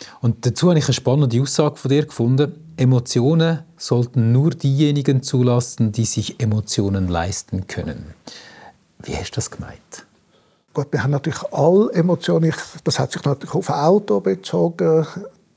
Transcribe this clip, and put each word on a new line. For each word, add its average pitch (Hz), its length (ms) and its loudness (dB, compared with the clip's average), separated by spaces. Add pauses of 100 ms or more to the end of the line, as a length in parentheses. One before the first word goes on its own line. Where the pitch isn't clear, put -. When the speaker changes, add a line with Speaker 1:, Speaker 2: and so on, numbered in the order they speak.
(200)
Speaker 1:
Und 117 240 -2
dazu 127 240 2
habe 170 100 4
ich 139 80 0
eine 131 80 2
spannende 131 460 2
Aussage 147 360 0
von - 120 -6
dir 143 160 2
gefunden. 135 720 -2
Emotionen 131 840 2 (160)
sollten 120 540 0
nur 143 180 4
diejenigen 139 720 2
zulassen, 123 720 0
die 110 120 0
sich - 380 -4
Emotionen 101 640 0
leisten 90 600 -4
können. 80 440 -10 (880)
Wie - 180 -10
hast - 140 -8
du - 60 -16
das - 140 -6
gemeint? - 540 -16 (680)
Speaker 2:
Gut, 147 160 -6
wir 123 120 -2
haben 135 100 0
natürlich 143 280 -4 (120)
alle 180 400 4
Emotionen. 170 580 0
Ich, - 60 -4 (280)
das - 140 -2
hat 135 140 -4
sich - 120 -8
natürlich 143 300 -4
auf - 160 -4
Auto 190 500 2
bezogen. 165 840 0 (500)